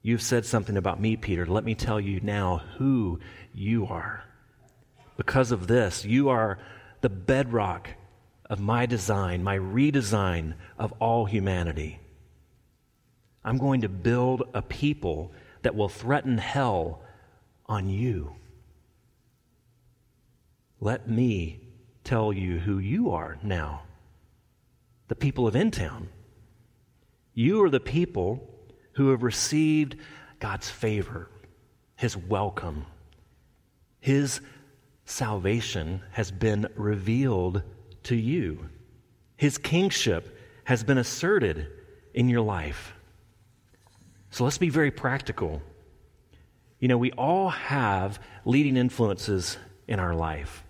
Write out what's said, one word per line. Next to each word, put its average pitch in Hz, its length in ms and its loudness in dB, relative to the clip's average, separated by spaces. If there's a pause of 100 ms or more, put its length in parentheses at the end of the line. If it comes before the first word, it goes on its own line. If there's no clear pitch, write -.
You've 113 180 2
said 117 240 0
something 104 320 0
about 92 240 0
me, 110 160 2
Peter. 87 300 -2
Let 104 180 0
me 113 100 -2
tell 107 240 -2
you 98 220 -2
now 101 380 0 (180)
who 117 440 0 (340)
you 107 320 -2
are. 85 380 -8 (920)
Because 131 340 2
of 92 160 0
this, 107 380 2
you 131 240 4
are 110 300 2 (420)
the 127 80 2
bedrock 104 800 0 (640)
of 98 100 -2
my 117 240 2
design, 98 580 0
my 95 140 0
redesign 98 1000 2 (240)
of - 220 -4
all 117 240 2
humanity. 90 760 -2 (1400)
I'm 113 140 0
going 135 240 2
to 135 80 0
build 120 540 2 (100)
a 107 80 -2
people 95 720 -2 (300)
that - 120 0
will 104 140 2
threaten 127 480 0
hell 98 640 -2 (640)
on 101 240 -2
you. 98 480 -2 (2500)
Let 113 280 -4
me 110 540 0 (420)
tell 110 260 0
you 92 280 -2
who 98 200 -2
you 156 320 0
are 78 320 -6
now, 80 420 -4 (1200)
the - 80 -2
people 127 300 0
of 107 100 2
Intown. 90 540 -2 (1200)
You 175 300 4
are 180 80 8
the 135 100 4
people 120 680 0 (440)
who 135 160 4
have 120 120 4
received 151 720 2 (420)
God's - 320 -6
favor, 98 580 -4 (680)
his 120 200 -2
welcome. 90 720 -4 (1120)
His 139 400 2 (640)
salvation 98 960 -2 (100)
has 101 180 -2
been 104 460 0
revealed 104 840 0 (420)
to 120 120 0
you. 113 520 -2 (680)
His 143 220 2
kingship 156 800 0 (260)
has 117 200 2
been 131 140 4
asserted 120 720 0 (460)
in 123 140 4
your 120 120 4
life. 85 540 -4 (1400)
So - 140 -2
let's 139 140 0
be 170 120 2
very 147 200 4
practical. 95 720 -4 (1160)
You 127 80 2
know, 123 100 6
we 123 140 2
all 180 380 2
have 104 680 0 (240)
leading 135 320 4
influences 104 800 0 (320)
in 107 120 0
our 87 140 0
life 78 560 -4